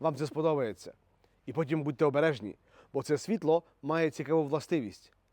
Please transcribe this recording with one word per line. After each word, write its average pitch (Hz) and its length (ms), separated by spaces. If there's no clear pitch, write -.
вам 151 160
це 147 100
сподобається. 143 680
І 131 60
потім 151 300
будьте 147 220
обережні, 139 520
бо 135 100
це 147 160
світло 170 440
має 160 280
цікаву 156 340
властивість. 139 680